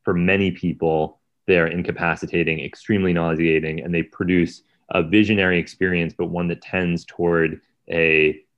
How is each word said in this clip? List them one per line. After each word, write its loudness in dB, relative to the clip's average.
for -2
many 2
people, -2
they're 4
incapacitating, -2
extremely -2
nauseating, 0
and -6
they 0
produce -2
a 2
visionary 2
experience, -2
but -4
one -4
that -6
tends -4
toward 0
a 2